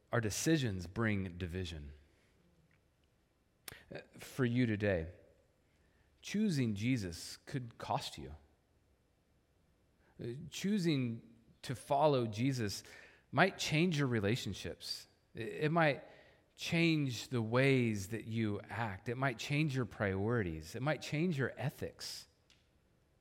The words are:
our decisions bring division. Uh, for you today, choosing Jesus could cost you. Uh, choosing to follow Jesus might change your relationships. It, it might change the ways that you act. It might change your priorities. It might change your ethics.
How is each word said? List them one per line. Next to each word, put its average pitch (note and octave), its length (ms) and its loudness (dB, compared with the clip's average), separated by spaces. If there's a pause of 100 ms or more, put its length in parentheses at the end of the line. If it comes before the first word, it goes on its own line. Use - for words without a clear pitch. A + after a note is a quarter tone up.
(120)
our A#2+ 80 2
decisions A2 680 0
bring G2 520 0
division. E2+ 500 -6 (2000)
Uh, - 60 -12 (180)
for - 260 -2
you A#2+ 220 4
today, G2 400 2 (1120)
choosing D3+ 540 2
Jesus G#2 720 -2
could B2 320 -8
cost - 400 -4
you. C2+ 120 -10 (1900)
Uh, A#2+ 40 -6 (240)
choosing D#3 720 0 (400)
to C3 120 -6
follow C#3 520 4
Jesus A2+ 560 0 (500)
might F#3 240 4
change D#3+ 420 2
your C#3+ 100 2
relationships. G2+ 1000 -2 (280)
It, A2+ 280 -8
it D3+ 100 2
might D#3+ 300 4 (560)
change D#3 680 2
the B2 120 0
ways A#2 680 4
that G#2+ 180 -8
you A2 420 0
act. G2+ 400 -6
It A#2+ 80 -2
might C3 220 0
change C#3+ 360 0
your B2+ 120 0
priorities. F#2+ 880 0
It A2 80 -6
might D3 180 0
change D#3 380 0
your B2 180 0
ethics. - 680 -8 (960)